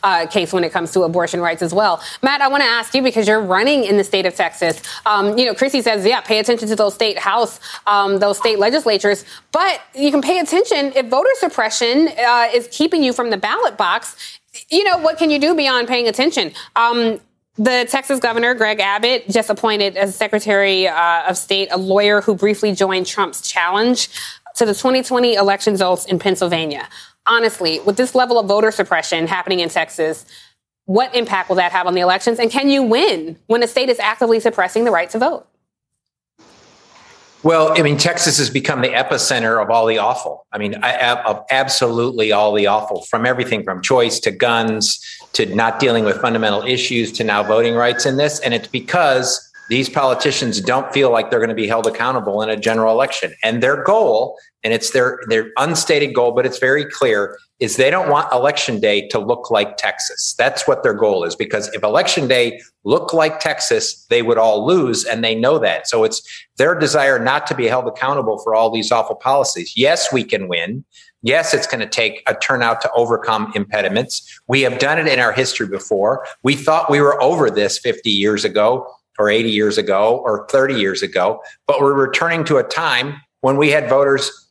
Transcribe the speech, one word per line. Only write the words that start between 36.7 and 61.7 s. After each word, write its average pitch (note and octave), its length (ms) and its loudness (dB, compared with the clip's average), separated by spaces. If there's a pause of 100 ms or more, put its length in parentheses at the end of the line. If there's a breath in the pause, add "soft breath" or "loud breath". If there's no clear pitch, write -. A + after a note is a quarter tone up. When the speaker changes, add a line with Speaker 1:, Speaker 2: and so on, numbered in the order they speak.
Speaker 2:
Well, D#3+ 360 4
I E3+ 60 4
mean, D3 140 2
Texas E3 420 0
has B2+ 100 0
become C3 320 -2
the B2+ 80 0
epicenter A#2+ 720 0
of G2 80 -2
all A2+ 160 4
the A2 140 2
awful. G2+ 520 -4
I G#2 60 -8
mean, G#2 260 -4
I, B2 400 0
of G#2+ 280 -2
absolutely A#2+ 800 0
all G#2 220 4
the G#2 120 2
awful, G#2 380 0
from A#2 240 -2
everything B2 360 -2
from F#2 200 -6
choice A#2+ 380 2
to G#2+ 100 0
guns A2 680 0 (340 loud breath)
to A2+ 200 0
not A2+ 260 0
dealing A2+ 260 2
with G2 160 0
fundamental A2 420 0
issues B2 500 -2
to A#2 100 -4
now G#2 200 0
voting A#2 320 2
rights A#2+ 320 0
in C3 100 0
this. D3 220 -2
And A#2+ 160 -2
it's A2 120 -6
because C3 760 0 (280 loud breath)
these B2+ 200 0
politicians C3 720 0
don't B2 320 -2
feel C3+ 180 4
like A2+ 180 0
they're A#2+ 100 2
gonna A2 160 0
be G#2+ 120 -4
held A2+ 200 0
accountable A2 540 -2
in A2 80 -4
a A2 80 -2
general A2 340 0
election. A#2+ 420 0 (100)
And A2+ 180 0
their C#3 220 0
goal, D3 540 2 (260 loud breath)
and A2 100 0
it's - 180 -2
their, B2 360 0
their A2+ 300 0
unstated D3 580 0
goal, A#2+ 160 2
but B2 140 0
it's B2 140 -4
very C#3 260 2
clear, G#2+ 520 -2 (220 loud breath)
is A#2 180 -2
they C3 120 4
don't F3+ 200 0
want C#3+ 240 2
Election B2+ 460 0
Day G#2 280 0
to - 100 -4
look A2 320 -4
like G#2 280 0
Texas. - 600 -6
That's - 300 0
what C#3 160 2
their A#2 100 2
goal G#2 300 2
is, E2+ 120 -6
because - 380 -6